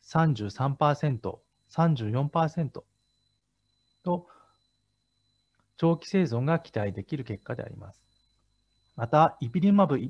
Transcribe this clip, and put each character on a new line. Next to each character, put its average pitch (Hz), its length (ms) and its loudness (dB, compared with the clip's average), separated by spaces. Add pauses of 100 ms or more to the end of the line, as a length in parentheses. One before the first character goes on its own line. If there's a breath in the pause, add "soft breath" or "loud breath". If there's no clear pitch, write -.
三 160 320 2
十 107 160 -4
三 135 280 -4
パ 147 140 4
ー 143 40 0
セ 147 140 -2
ン 120 100 -4
ト、 - 240 -8 (240)
三 165 280 2
十 110 140 -4
四 135 200 -2
パ 165 140 0
ー 156 60 0
セ 165 140 -4
ン 127 60 -6
ト - 160 -14 (1160)
と、 175 240 -4 (1500 soft breath)
長 165 220 2
期 - 100 -20
生 190 160 0
存 123 220 -2
が 160 140 0
期 - 120 -18
待 104 220 -2
で 98 100 -8
き 156 140 -8
る 131 80 -10
結 - 180 -10
果 123 120 -10
で 110 80 -10
あ - 40 -16
り - 80 -16
ま 98 160 -18
す。 - 100 -20 (920)
ま 117 140 -6
た、 156 320 4
イ 120 80 -4
ピ 180 100 -2
リ 202 140 4
ム 202 60 6
マ 185 80 6
ブ、 139 120 0 (100)